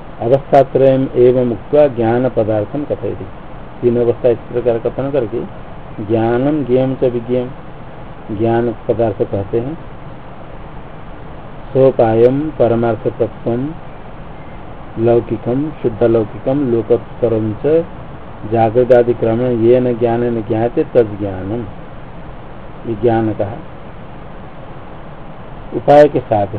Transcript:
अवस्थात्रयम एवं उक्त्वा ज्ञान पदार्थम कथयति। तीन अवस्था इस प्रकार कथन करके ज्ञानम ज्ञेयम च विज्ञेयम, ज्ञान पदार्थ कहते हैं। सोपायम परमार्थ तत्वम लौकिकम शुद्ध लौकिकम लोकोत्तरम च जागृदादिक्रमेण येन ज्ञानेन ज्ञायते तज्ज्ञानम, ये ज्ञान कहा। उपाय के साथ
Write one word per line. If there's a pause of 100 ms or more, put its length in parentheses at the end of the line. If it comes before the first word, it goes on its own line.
(220)
अवस्थात्रयम (120)
एवं
उक्त्वा (100)
ज्ञान
पदार्थम
कथयति। (560)
तीन
अवस्था
इस (140)
प्रकार
कथन
करके (600)
ज्ञानम
ज्ञेयम
च
विज्ञेयम, (880)
ज्ञान (160)
पदार्थ
कहते
हैं। (2000)
सोपायम (200)
परमार्थ (120)
तत्वम (1300)
लौकिकम (120)
शुद्ध
लौकिकम
लोकोत्तरम (120)
च (680)
जागृदादिक्रमेण
येन
ज्ञानेन
ज्ञायते (120)
तज्ज्ञानम, (1200)
ये
ज्ञान
कहा। (2250)
उपाय
के
साथ